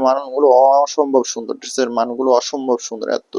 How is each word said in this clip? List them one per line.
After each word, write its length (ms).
মানগুলো 400
অসম্ভব 400
সুন্দর, 260
ড্রেসের 280
মানগুলো 300
অসম্ভব 380
সুন্দর। 180
এত 200